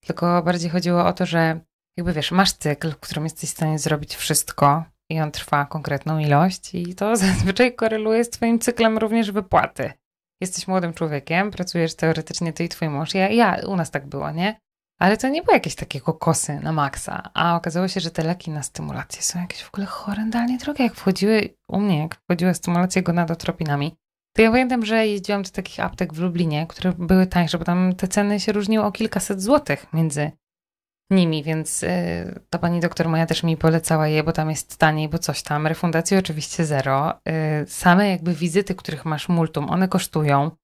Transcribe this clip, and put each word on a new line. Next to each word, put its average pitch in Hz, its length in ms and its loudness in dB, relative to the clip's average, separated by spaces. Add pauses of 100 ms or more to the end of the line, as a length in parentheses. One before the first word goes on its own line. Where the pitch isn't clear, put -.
Tylko 175 380 0
bardziej 175 260 0
chodziło 175 360 2
o 180 80 4
to, 185 120 -2
że 165 340 0 (380)
jakby 170 160 -2
wiesz, 147 180 -2
masz 190 220 4
cykl, 151 380 -2
w - 80 -10
którym - 240 -6
jesteś 160 260 -6
w - 40 -8
stanie 156 260 -2
zrobić 147 360 -4
wszystko 147 680 2 (260)
i 160 120 -2
on 151 100 -2
trwa - 340 0
konkretną 151 540 -4
ilość 151 560 2
i 175 200 -6
to 214 200 0
<laughs> - 0 -
zazwyczaj 190 600 2
koreluje 220 480 2
z 233 60 -4
twoim 233 300 2
cyklem 226 380 2
również 220 340 0
wypłaty. - 600 0 (480)
Jesteś 185 260 -8
młodym 180 260 0
człowiekiem, 165 580 -2
pracujesz 175 440 -2
teoretycznie 160 580 -2
ty - 100 -4
i 170 60 -4
twój - 200 -4
mąż. 143 240 -4
Ja, 190 160 2
ja, 220 280 4 (100)
u 196 80 -2
nas 170 160 -2
tak 139 160 -6
było, 143 240 -6
nie? 185 280 -4 (400)
Ale 202 180 4
to 254 100 -2
nie 311 160 0
były 440 100 6
jakieś 190 220 2
takie - 260 -10
kokosy 143 580 0
na 151 120 -4
maksa. - 600 -4
A 170 220 2
okazało 170 320 -2
się, 185 120 -4
że 165 120 -6
te 160 120 -2
leki 170 280 -4
na 147 120 -6
stymulację - 580 -10
są - 180 -4
jakieś 180 220 -8
w - 120 -18
ogóle 202 120 -4
horrendalnie 220 720 -2
drogie. 285 260 -2
Jak 233 120 0
wchodziły 202 600 0 (120)
u - 120 -2
mnie, 196 200 2
jak 160 160 -4
wchodziły 180 380 0
stymulacje 180 500 0
gonadotropinami, 165 920 -2 (400)
to 214 60 4
ja 220 100 8
pamiętam, 247 340 2
że 220 220 2
jeździłam 202 360 -2
do 190 60 -8
takich - 300 -10
aptek 175 340 -4
w 156 60 -10
Lublinie, 165 480 0
które 180 300 -2
były 185 300 4
tańsze, 175 300 0
bo 165 80 -4
tam 180 300 2
te 185 120 -4
ceny 202 320 0
się 214 120 -2
różniły 208 340 2
o 208 60 0
kilkaset 196 500 -4
złotych 240 520 0
między 151 380 0 (800)
nimi, 165 320 2
więc, 156 400 -4
y, 175 560 -4 (100)
ta 175 100 -4
pani 170 200 0
doktor 165 300 0
moja 165 160 2
też 160 180 -2
mi 165 140 2
polecała 160 500 2
je, 156 160 2
bo 160 80 0
tam 156 180 -2
jest - 280 -8
taniej, 156 320 2
bo 165 100 -2
coś - 220 -4
tam. 151 260 -2
Refundacje 165 520 2
oczywiście 160 460 -4
zero. 135 480 0 (500)
Y, - 40 -4
same 185 420 4
jakby 175 240 0
wizyty, 175 420 0
których - 300 -10
masz 156 240 -4
multum, 160 400 0
one 185 180 2
kosztują. 151 640 0 (120)